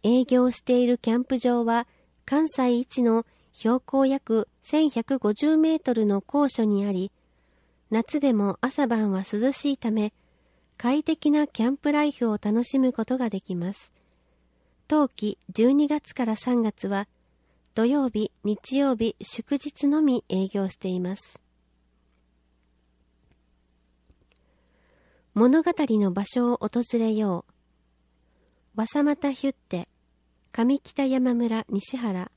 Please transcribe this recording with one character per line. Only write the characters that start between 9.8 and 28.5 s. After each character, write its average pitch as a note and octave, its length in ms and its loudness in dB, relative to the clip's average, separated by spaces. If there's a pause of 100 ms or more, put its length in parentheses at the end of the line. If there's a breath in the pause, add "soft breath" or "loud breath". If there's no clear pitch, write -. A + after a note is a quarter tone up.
め、 G#3 220 -2 (640)
快 C#4 260 0
適 D#4 300 0
な D4+ 160 2
キ - 160 -2
ャ B3 60 2
ン C#4 60 -2
プ D4 140 -2
ラ D4 140 2
イ D4 80 0
フ A#3 180 -2
を G#3 100 -2
楽 G#3+ 220 0
し C4+ 160 -2
む B3+ 140 2
こ A3+ 120 -4
と B3+ 140 -2
が A#3+ 100 -2
で G3 120 -6
き F#3 160 -8
ま F3 160 -4
す。 - 200 -16 (1000)
当 D4 160 4
期 - 300 -6 (100)
十 A#3 240 2
二 C#4+ 160 4
月 D4 260 -4
か B3 120 -2
ら A3 100 -2
三 B3 240 0
月 G#3+ 260 -4
は、 G3 220 -4 (680)
土 A3 120 2
曜 C4+ 240 2
日、 G#3+ 200 -4 (140)
日 G#3 320 -4
曜 C#4 180 2
日、 A3+ 280 -2
祝 - 320 -6
日 C#4+ 340 -4
の D4+ 140 2
み C4 260 2
営 F#3+ 200 -2
業 G3 200 -4
し - 80 -10
て - 120 -8
い F#3 120 -4
ま F3+ 160 -6
す。 - 260 -18 (4000)
物 B3+ 300 6
語 F4 160 0
の G#3+ 340 0
場 G3 140 -2
所 A#3+ 260 0
を A#3+ 60 -2
訪 A#3+ 240 -4 (160)
れ A3+ 160 0
よ G3+ 320 -2 (1300)